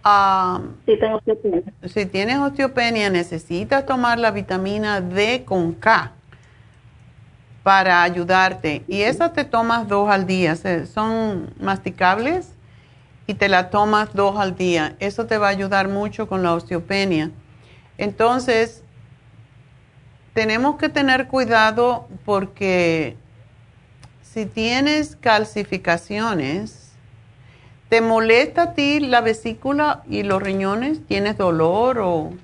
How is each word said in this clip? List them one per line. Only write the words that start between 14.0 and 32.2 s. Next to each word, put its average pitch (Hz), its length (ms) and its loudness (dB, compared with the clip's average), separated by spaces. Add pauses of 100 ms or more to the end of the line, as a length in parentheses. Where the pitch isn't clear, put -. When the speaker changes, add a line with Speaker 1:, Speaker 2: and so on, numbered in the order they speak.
Speaker 1:
dos 196 260 0
al 190 160 -2
día. 170 440 0
Eso 202 260 -4
te 226 120 -2
va 208 100 2
a 196 40 4
ayudar 196 380 0
mucho 208 400 -4
con 190 140 -2
la 170 100 2
osteopenia. 170 800 -2 (680)
Entonces, 226 840 0 (1500)
tenemos 226 440 0
que 302 100 -2
tener 262 400 0
cuidado 233 800 2 (160)
porque 180 920 0 (1040)
si 220 240 -8
tienes 269 720 0
calcificaciones, 208 1800 -2 (960)
¿te 226 120 4
molesta 226 600 4
a 339 140 0
ti 285 260 2
la 247 200 4
vesícula 233 880 -2
y 208 160 -4
los 196 180 0
riñones? 202 680 -2
¿Tienes 202 300 -2
dolor 190 640 2
o? 170 320 -2 (120)